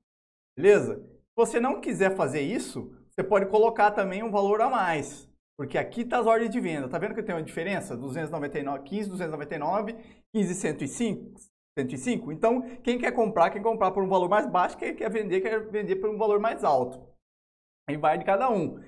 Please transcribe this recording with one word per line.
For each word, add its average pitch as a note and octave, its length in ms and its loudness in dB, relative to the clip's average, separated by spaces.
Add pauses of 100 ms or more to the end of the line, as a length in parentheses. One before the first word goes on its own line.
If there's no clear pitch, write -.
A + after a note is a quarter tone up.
(580)
Beleza? D3 400 6
Se - 400 -20
você A#3 220 4
não B3+ 200 0
quiser F#3+ 360 2
fazer D3+ 260 0
isso, C#3 500 -4 (200)
você - 120 -2
pode G3 220 4
colocar G#3+ 460 4
também G3 320 -2
um A3+ 80 -4
valor G3+ 300 2
a B3+ 80 4
mais. F3 640 -2 (240)
Porque C#3+ 220 -6
aqui A#3 260 -4
tá A#3+ 140 -2
as A#3 80 0
ordens A3+ 240 4
de A#3+ 100 -4
venda. D#3 300 -4
Tá D3+ 80 -4
vendo G#3 160 -6
que - 80 -6
tem F3+ 140 -6
uma D#3 80 -4
diferença? E3 520 -6
Duzentos C#3 340 -6
e - 20 -12
noventa D3 260 -6
e C#3+ 60 -4
nove, C#3 220 -6
quinze, G3+ 220 -6
duzentos F3 240 -6
e D3+ 60 -6
noventa C#3+ 160 -10
e D#3+ 60 -6
nove, G3+ 340 -2 (400)
quinze, F#3 220 0
cento D3+ 280 -4
e C3+ 40 -2
cinco, - 520 -6 (380)
cento C3+ 160 -4
e C#3 60 -6
cinco. F#3+ 320 -4
Então, A3+ 320 2 (140)
quem A#3+ 200 0
quer A#3+ 140 -2
comprar, F#3+ 400 2
quer G#3 100 -6
comprar G#3 300 2
por G3 100 0
um F#3 80 0
valor F#3 180 4
mais G3 200 2
baixo, F3+ 280 0
quem - 200 -6
quer A3 160 -4
vender, F#3+ 300 0
quer G#3+ 280 -2
vender F#3+ 280 -2
por G#3 120 -2
um G#3+ 80 -4
valor G#3 220 4
mais A3 240 0
alto. C3 440 2 (800)
Aí C#3+ 80 -4
vai D#3 220 2
de E3 80 -6
cada A3 240 4
um. F#3+ 380 -2